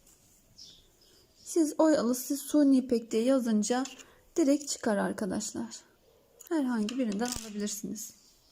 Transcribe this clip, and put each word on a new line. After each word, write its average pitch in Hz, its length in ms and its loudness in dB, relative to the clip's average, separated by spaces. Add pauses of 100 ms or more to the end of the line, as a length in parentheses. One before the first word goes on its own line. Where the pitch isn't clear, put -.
(1400)
Siz 302 340 2
Oyalı, 277 380 4
siz 277 260 -4
suni 277 360 4
ipek 240 340 0
diye 226 120 2
yazınca 240 600 2 (520)
direkt 294 340 2
çıkar - 280 -2
arkadaşlar. 196 760 -6 (760)
Herhangi 247 480 -2
birinden 233 320 -2 (120)
alabilirsiniz. 208 720 -8 (380)